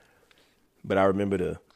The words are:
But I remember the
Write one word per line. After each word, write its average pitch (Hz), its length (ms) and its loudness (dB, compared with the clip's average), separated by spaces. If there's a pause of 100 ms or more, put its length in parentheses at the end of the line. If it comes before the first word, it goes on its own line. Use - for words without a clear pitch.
(880)
But 98 100 2
I 95 60 4
remember 98 320 0
the 85 240 -4 (160)